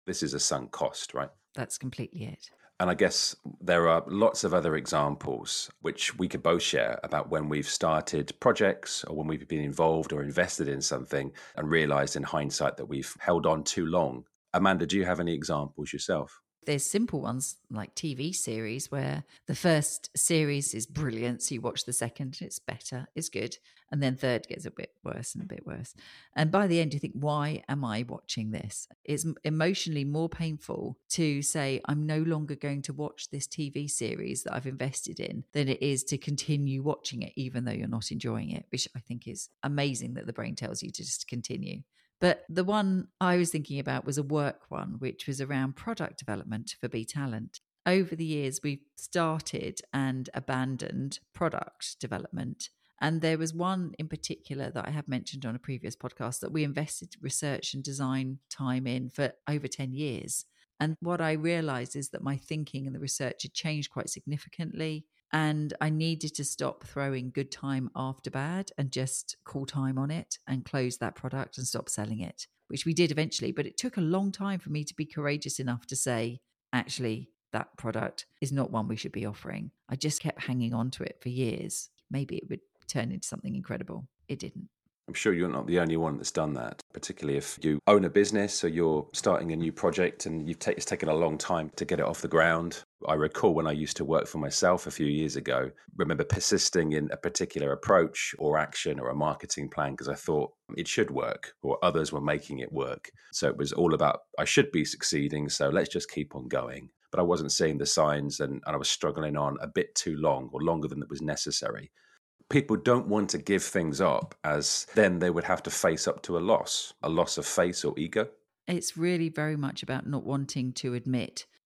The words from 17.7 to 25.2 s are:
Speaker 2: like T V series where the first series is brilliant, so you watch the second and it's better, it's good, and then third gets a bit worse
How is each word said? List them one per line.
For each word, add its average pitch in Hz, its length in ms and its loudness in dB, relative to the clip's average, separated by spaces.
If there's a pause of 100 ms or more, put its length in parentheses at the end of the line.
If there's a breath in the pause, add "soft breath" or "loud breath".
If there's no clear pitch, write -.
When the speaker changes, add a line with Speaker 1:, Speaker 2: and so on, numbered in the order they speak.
Speaker 2:
like 107 240 -8
T 151 200 -4
V 143 180 -4
series 113 580 -4
where 139 320 -2 (240 soft breath)
the - 80 -2
first 156 640 4
series 143 560 4
is 110 100 -4
brilliant, 120 560 -2
so - 140 -2
you 117 60 -4
watch 117 240 -2
the 123 80 -6
second 131 480 -4
and - 80 -10
it's - 100 -10
better, 127 560 -8
it's 165 140 -4
good, - 280 -4 (360 soft breath)
and 143 100 2
then 131 140 4
third 127 320 2
gets - 180 -8
a - 60 -8
bit - 180 -10 (140)
worse 120 320 -8